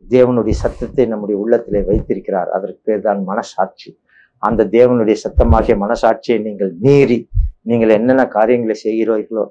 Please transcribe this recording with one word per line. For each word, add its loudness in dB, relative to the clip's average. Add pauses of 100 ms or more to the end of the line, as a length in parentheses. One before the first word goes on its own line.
தேவனுடைய 2
சத்தத்தை -2
நம்முடைய -4
உள்ளத்திலே -2
வைத்திருக்கிறார், -2
அதற்கு -8
பேர் -2
தான் -2
மனசாட்சி. -8 (380)
அந்த 0
தேவனுடைய 2 (120)
சத்தமாகிய 2
மனசாட்சியை -2
நீங்கள் -6
மீறி, 2 (340)
நீங்கள் 0
என்னென்ன 2
காரியங்களை 0
செய்கிறீர்களோ -2